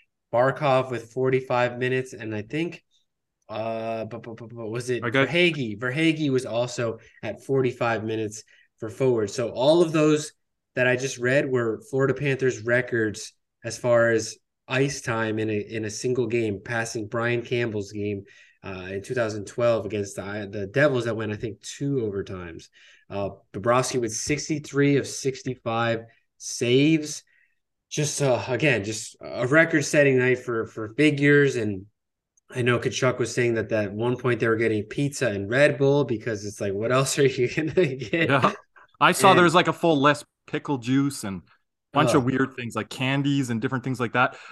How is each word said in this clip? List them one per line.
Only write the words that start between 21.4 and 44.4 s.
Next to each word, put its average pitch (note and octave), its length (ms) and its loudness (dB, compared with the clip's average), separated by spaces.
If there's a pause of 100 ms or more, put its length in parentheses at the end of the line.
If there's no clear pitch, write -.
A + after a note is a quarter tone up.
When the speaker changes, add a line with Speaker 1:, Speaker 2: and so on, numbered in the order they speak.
Speaker 1:
two C#3+ 340 -6
overtimes. F#2+ 680 -6 (440)
Uh, G2 220 -4 (240)
Bobrovsky A#2+ 460 0
with A2+ 120 -4
sixty-three C#3+ 840 0
of B2 100 0
sixty-five A#2 920 -4 (380)
saves. D3 840 2 (680)
Just, - 320 -4
uh, C#3 280 2
again, B2+ 340 2
just G#2+ 380 -8
a G2+ 260 -6
record-setting D3 720 4
night B2 220 2
for, A2+ 260 -4
for A2 300 -12
figures. C#3+ 600 4
And G#2 300 -4 (640)
I B2+ 120 -4
know A#2+ 160 4
Tkachuk B2+ 400 0
was A2+ 140 -2
saying A#2+ 220 2
that, A2 140 -2
that A2 160 0
at G2 80 -6
one A#2+ 240 -2
point A#2+ 240 0
they A#2 80 2
were A2+ 80 4
getting A2 260 0
pizza C#3 480 -4
and G2 180 -4
Red C3+ 300 4
Bull C#3 260 4
because A2 400 -4
it's G#2 160 -10
like, G2+ 140 -2
what A2 160 -2
else C3+ 280 0
are C#3 80 4
you F3+ 220 0
<laughs> - 80 -10
gonna D3+ 380 2
get? C#3 340 -2
Speaker 2:
Yeah. C3+ 240 4 (480)
I D#3 120 8
saw F#3+ 180 8
Speaker 1:
And F3 80 8
Speaker 2:
there F3+ 60 8
was, E3 100 6
like, E3+ 140 4
a E3 40 2
full D#3+ 280 2
list, C#3 240 4 (220)
pickle D3 320 -4
juice C3 440 0
and G2 200 -6 (500)
bunch D3+ 180 4
of D3 120 4
Speaker 1:
Ugh. B2+ 100 0
Speaker 2:
weird C3 220 0
things A#2+ 200 -8
like G#2+ 160 -4
candies C#3 580 0
and A#2 120 -2
different B2+ 220 -2
things C3 160 -4
like A#2 140 -2
that. - 240 2 (160)